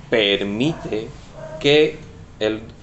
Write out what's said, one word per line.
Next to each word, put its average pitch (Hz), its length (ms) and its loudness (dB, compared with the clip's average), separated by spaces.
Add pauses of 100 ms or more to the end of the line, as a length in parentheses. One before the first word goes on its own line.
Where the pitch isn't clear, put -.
(100)
permite 107 960 0 (540)
que 151 400 4 (400)
el 107 220 0 (200)